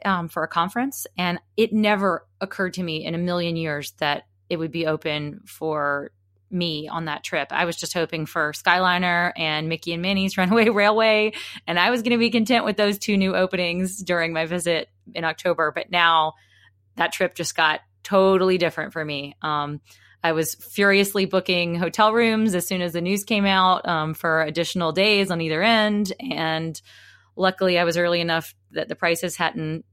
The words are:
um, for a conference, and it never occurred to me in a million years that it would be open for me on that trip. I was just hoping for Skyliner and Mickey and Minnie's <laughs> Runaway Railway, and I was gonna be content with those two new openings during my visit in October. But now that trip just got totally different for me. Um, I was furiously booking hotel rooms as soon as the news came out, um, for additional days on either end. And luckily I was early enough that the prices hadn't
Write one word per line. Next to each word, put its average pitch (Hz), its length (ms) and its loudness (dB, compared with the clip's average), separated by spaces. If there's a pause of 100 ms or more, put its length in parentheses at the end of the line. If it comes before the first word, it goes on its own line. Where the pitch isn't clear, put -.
um, 175 220 0
for 160 140 -4
a 160 60 -4
conference, 233 580 -2 (120)
and 180 200 -2 (160)
it 220 200 2
never 202 520 2 (140)
occurred 190 340 -4
to 185 80 -6
me 156 220 -6
in 165 100 -4
a 170 40 -4
million 175 380 -2
years 151 420 -6
that 147 240 0 (260)
it 175 80 -4
would 160 160 -6
be 165 140 -4
open 151 580 -4
for 143 680 -4 (360)
me 160 400 -4
on 165 180 -6
that 147 180 -6
trip. 147 260 -4
I 156 140 0
was 170 120 -4
just - 160 -8
hoping 160 320 -4
for 151 280 -2
Skyliner 180 840 2
and 156 320 -2
Mickey 165 240 -4
and 170 80 -6
Minnie's 190 380 0
<laughs> - 0 -
Runaway 214 320 4
Railway, 214 640 4 (320)
and 170 120 0
I 190 120 4
was 247 100 0
gonna 240 160 2
be 233 140 2
content 233 340 2
with 208 140 -2
those 208 200 2
two 202 200 0
new 190 180 2
openings 185 640 -2
during 170 340 -2
my 165 140 -2
visit 170 420 -2 (260)
in 165 100 -6
October. 160 480 0
But - 180 -8
now 165 440 2 (640)
that 175 160 0
trip 180 240 -2
just 165 180 -6
got 156 260 2 (220)
totally 190 560 4
different 160 340 -2
for 156 120 -4
me. 143 360 -8
Um, 147 400 -4 (400)
I 165 120 2
was 156 240 -2
furiously 196 680 2
booking 175 500 0
hotel 196 360 2
rooms 220 440 2
as 175 100 -2
soon 185 160 -2
as 175 100 -4
the 170 80 -4
news 196 220 0
came 202 240 0
out, 185 400 4
um, 156 280 -2
for 160 280 0
additional 160 480 -2
days 196 400 2
on 170 100 -2
either 160 220 -2
end. 208 560 2
And 160 600 -4 (560)
luckily 185 420 2
I 175 60 4
was 170 120 2
early 175 240 2
enough 165 320 -2 (200)
that 156 160 -4
the 160 80 -8
prices 170 400 0
hadn't 160 560 -4